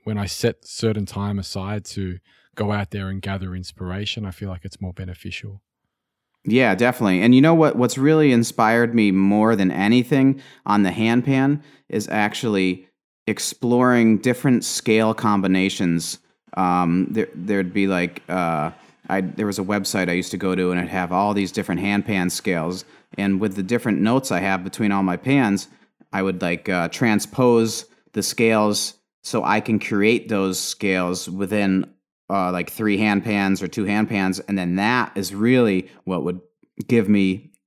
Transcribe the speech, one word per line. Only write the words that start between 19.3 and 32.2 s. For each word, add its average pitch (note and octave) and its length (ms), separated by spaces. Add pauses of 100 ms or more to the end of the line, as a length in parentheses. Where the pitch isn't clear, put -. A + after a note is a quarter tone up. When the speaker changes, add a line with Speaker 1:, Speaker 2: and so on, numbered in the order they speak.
Speaker 2:
was G2+ 120
a G2 60
website G2 440
I F2 40
used F2 180
to G2+ 60
go F#2 180
to, F2+ 160
and F2+ 80
it'd E2+ 120
have F2+ 200
all G2+ 240
these G2 160
different F#2 300
handpan G2+ 500
scales. F2+ 540 (340)
And G2 220
with G2+ 160
the G2+ 80
different A2 360
notes B2 300
I F2+ 80
have F#2+ 240
between G2+ 300
all G2 100
my F2+ 140
pans, A#2+ 500 (460)
I F#2+ 100
would, F2+ 200
like, F2 260
uh, F2 200
transpose A2+ 1000 (260)
the G#2 100
scales G#2+ 720 (300)
so A2+ 180
I G2+ 180
can G#2+ 200
create G#2+ 480
those F#2+ 320
scales F#2 680
within F#2+ 640 (400)